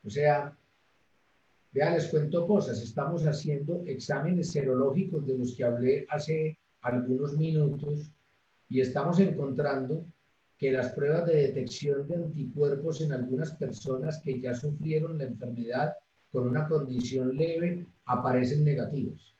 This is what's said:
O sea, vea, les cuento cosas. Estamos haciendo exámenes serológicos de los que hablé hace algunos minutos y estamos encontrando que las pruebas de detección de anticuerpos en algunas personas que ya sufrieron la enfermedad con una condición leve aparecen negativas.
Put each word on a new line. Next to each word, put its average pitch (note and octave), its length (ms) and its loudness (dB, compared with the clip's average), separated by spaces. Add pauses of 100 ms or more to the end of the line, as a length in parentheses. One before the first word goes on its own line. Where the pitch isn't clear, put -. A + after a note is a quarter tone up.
O - 60 -10
sea, C3 460 2 (1160)
vea, D3+ 200 4
les D#3 160 2
cuento D#3+ 400 2
cosas. D#3+ 340 2
Estamos D#3 440 -2
haciendo D3+ 600 0
exámenes D3 680 0
serológicos C#3 760 2
de B2+ 120 -2
los B2 180 -4
que B2 80 -4
hablé A#2+ 460 2
hace D#3 480 -2 (240)
algunos C3 560 0
minutos D3+ 760 0 (560)
y B2+ 140 2
estamos D#3+ 380 2
encontrando C#3+ 840 0 (520)
que C3+ 140 0
las B2+ 220 0
pruebas D#3 320 2
de E3 100 4
detección C#3 720 0
de F3 80 -2
anticuerpos D3 840 -2
en C#3+ 120 0
algunas B2+ 380 -2
personas C3+ 720 -6
que B2+ 200 -4
ya B2 120 -4
sufrieron D#3 640 -2
la C#3 60 -4
enfermedad A#2+ 680 -4 (380)
con B2 160 0
una D3+ 200 0
condición C3 680 0
leve E3 520 0 (180)
aparecen B2+ 580 2
negativas. B2+ 760 -2